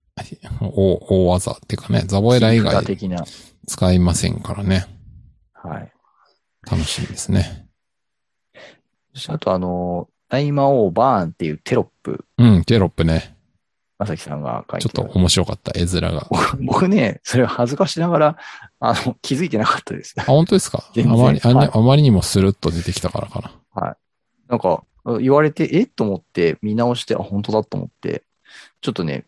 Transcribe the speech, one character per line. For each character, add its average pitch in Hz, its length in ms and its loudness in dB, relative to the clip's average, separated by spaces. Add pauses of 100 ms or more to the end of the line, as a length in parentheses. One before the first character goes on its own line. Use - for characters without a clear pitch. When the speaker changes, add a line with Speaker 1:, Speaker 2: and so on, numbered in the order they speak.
(600)
Speaker 1:
大、 95 400 0
大 92 260 2
技 90 260 0
っ - 140 -12
て - 100 -6
い - 20 -14
う - 40 -16
か - 100 -6
ね、 95 140 0
ザ 98 140 0
ボ 120 160 4
エ 120 40 4
ラ 110 120 4
以 113 80 4
外 104 100 2
Speaker 2:
切 - 0 -
り - 60 0
札 98 100 -2
的 95 220 -6
な。 87 160 -6 (420)
Speaker 1:
使 - 260 0
い 92 60 4
ま 87 160 2
せ 87 140 -2
ん 87 120 -4
か - 140 -10
ら 104 100 -8
ね。 92 220 0 (680)
Speaker 2:
は 156 240 -14
い。 - 140 -18 (760)
Speaker 1:
楽 87 140 -2
し - 180 -6
み - 60 -6
で 95 100 -16
す - 140 -8
ね。 - 380 -2 (1500)
Speaker 2:
そ 131 60 -18
し - 60 -14
て 156 60 -8
あ 151 60 -6
と 98 140 -2
あ 92 60 0
の、 90 500 -4 (200)
大 143 220 -2
魔 139 180 2
王 117 220 4
バ 110 320 2
ー 85 60 -2
ン - 20 -8
っ - 20 -14
て - 120 -8
い 78 80 -4
う 78 60 -8
テ - 180 -4
ロ 107 60 2
ッ - 40 -8 (160)
プ。 - 220 -10 (140)
Speaker 1:
う 113 200 8
ん、 80 60 2
テ 113 140 2
ロ 95 80 4
ッ - 40 -4
プ - 140 -2
ね。 80 320 -2 (640)
Speaker 2:
ま 101 80 -4
さ - 100 -8
き - 60 -18
さ 73 120 -12
ん 73 80 -10
が 60 280 -8
書 - 80 -8
い - 20 -8
て - 80 -4
る。 - 60 -6
Speaker 1:
ち - 60 -2
ょ - 40 -4
っ - 80 -12
と - 60 0
面 90 100 4
白 87 160 2
か - 80 -6
っ - 60 -10
た、 - 200 -10
絵 87 60 0
面 87 160 -2 (120)
が。 78 180 -6
Speaker 2:
僕、 - 340 -2
僕 185 240 2
ね、 147 340 0
そ - 160 -2
れ 127 60 4
を - 20 2
恥 120 240 -2
ず 147 60 -4
か 185 100 2
し - 140 -6
な 170 80 0
が 165 100 2
ら、 151 180 2 (440)
あ 117 140 0 (120)
の、 - 160 -4
気 - 120 -4
づ 156 100 -2
い 170 40 -4
て 113 100 -2
な 110 60 0
か - 140 0
っ - 40 -12
た - 120 -12
で - 80 -12
す。 - 160 -20
Speaker 1:
あ、 - 40 -6
本 147 220 4
当 196 120 2
で - 20 4
す - 120 -2
か？ - 240 -8
Speaker 2:
全 117 100 2
然。 117 100 4
Speaker 1:
あ - 20 6
ま 127 160 6
り、 143 100 0
あ、 117 60 4
Speaker 2:
は 123 180 6
い。 - 60 -4
Speaker 1:
あ 110 80 2
ま 127 160 6
り 151 60 6
に 139 80 6
も 92 120 4
ス - 180 0
ル 95 100 4
ッ - 20 0
と 80 180 -4
出 85 120 -4
て 87 100 -4
き - 80 -6
た 87 100 -4
か - 100 -6
ら - 80 -10
か - 120 -10
な。 - 400 -16
Speaker 2:
は - 120 -6
い。 - 40 -20 (520)
な 123 80 -2
ん - 20 -6
か、 - 260 0 (360)
言 131 120 2
わ 147 100 6
れ 151 100 0
て、 - 200 -2
え 196 100 2
っ 262 40 0
と - 160 -8
思 202 140 0
っ - 40 -16
て、 - 420 -2
見 107 120 -4
直 120 220 0
し - 80 -10
て、 - 100 -4
あ、 - 40 -2
本 101 240 -4
当 104 100 -6
だ 110 120 2
と - 120 -10
思 92 100 -6
っ - 20 -20 (120)
て、 - 240 -8 (560)
ち - 80 -6
ょ - 20 -2
っ - 20 -6
と 90 120 -6
ね、 73 240 -6